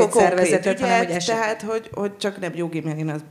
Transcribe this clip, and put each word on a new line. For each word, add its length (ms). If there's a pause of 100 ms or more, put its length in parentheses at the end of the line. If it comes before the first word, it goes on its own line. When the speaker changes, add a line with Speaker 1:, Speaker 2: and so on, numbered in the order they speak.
Speaker 1:
konkrét 120
Speaker 2:
konkrét 160 (120)
Speaker 1:
szervezetet, 240
Speaker 2:
ügyet, 60 (100)
Speaker 1:
hanem 160
hogy 100
eset- 200
Speaker 2:
tehát, 260
hogy, 320
hogy 240
csak 220
nem 160
jogi, 240
mert 180
én 120
az 220